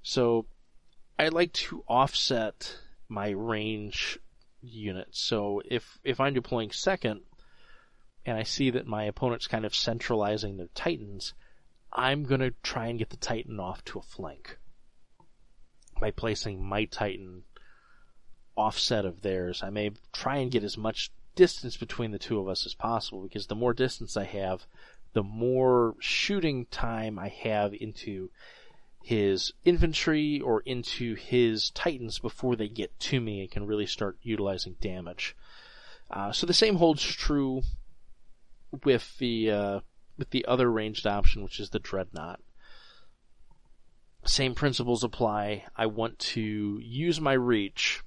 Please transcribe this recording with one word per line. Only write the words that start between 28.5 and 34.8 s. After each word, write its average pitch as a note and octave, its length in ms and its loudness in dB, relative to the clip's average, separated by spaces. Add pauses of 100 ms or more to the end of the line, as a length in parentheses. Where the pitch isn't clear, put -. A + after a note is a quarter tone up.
his G2+ 500 2 (140)
infantry D#3 720 4
or A#2 220 2
into B2 540 -4
his A#2 560 4
Titans B2 480 -4
before B2 360 0
they G#2+ 140 -2
get A2 300 -6
to C3 200 0
me G#2 220 -4
and F#2+ 80 -8
can G#2 160 -4
really G#2 220 0
start - 340 -4
utilizing G2 580 -2
damage. F2+ 560 -4 (760)